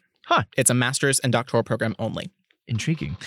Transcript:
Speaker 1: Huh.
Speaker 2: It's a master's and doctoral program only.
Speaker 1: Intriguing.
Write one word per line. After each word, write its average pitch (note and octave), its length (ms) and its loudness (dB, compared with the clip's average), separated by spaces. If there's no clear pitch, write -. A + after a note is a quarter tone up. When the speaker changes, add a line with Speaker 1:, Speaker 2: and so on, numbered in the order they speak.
Speaker 1:
Huh. E4+ 180 2
Speaker 2:
It's C3 120 2
a B2+ 40 6
master's C3 460 2
and B2 140 0
doctoral A#2 300 2
program A2+ 360 -2
only. F2+ 320 -6
Speaker 1:
Intriguing. - 600 -4